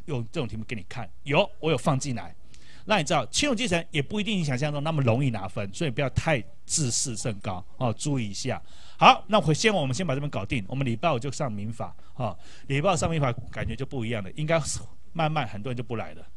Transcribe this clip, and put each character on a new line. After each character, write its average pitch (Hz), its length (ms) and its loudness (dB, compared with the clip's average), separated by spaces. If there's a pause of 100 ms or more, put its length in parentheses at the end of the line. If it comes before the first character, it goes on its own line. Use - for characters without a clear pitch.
用 127 160 -4 (120)
这 160 80 -2
种 120 60 -2
题 110 100 -6
目 110 80 -6
给 - 100 -6
你 101 140 -8
看。 113 200 -6 (140)
有， 175 260 4 (100)
我 156 120 2
有 143 60 2
放 147 200 2
进 135 160 -2
来， 90 220 -6 (500)
让 202 140 4
你 156 60 0
知 170 80 0
道 139 140 2
亲 - 200 0
属 269 80 2
继 240 120 0
承 170 220 2
也 160 120 0
不 - 180 -2
一 208 40 0
定 208 140 0
你 175 60 2
想 139 140 2
象 147 120 0
中 147 140 -2
那 160 80 0
么 151 100 2
容 123 220 6
易 135 60 4
拿 98 180 -2
分， 98 260 -2
所 170 140 0
以 - 20 2
不 117 120 -2
要 135 80 2
太 135 340 2 (220)
自 139 260 2
视 117 240 0
甚 107 240 -2
高 92 240 -4 (140)
哦， 120 160 2
注 143 260 0
意 107 100 -2
一 98 40 -6
下。 110 280 -4 (360)
好， 220 300 10
那 208 120 6
回 156 140 4
先 220 200 4
我 165 120 2
们 131 100 0
先 185 100 0
把 143 80 0
这 135 60 0
边 147 100 -2
搞 101 160 -4
定， 117 220 -2
我 - 80 -4
们 139 100 0
礼 117 80 0
拜 135 180 0
五 131 60 2
就 127 140 -2
上 139 180 -2
民 107 220 -4
法 107 240 -6 (200)
哦， 113 220 -2 (300)
礼 139 140 0
拜 185 120 4
五 160 40 2
上 175 120 2
民 165 100 2
法 135 120 4 (180)
感 107 160 -4
觉 110 80 -2
就 131 120 -4
不 131 180 -4
一 110 60 -2
样 113 120 -2
了， 92 120 -6
应 151 120 -4
该 165 160 2 (520)
慢 160 180 0
慢 147 160 0
很 104 160 -6
多 127 80 -4
人 120 60 -4
就 123 40 -4
不 120 140 -4
来 82 180 -6
了。 - 240 -10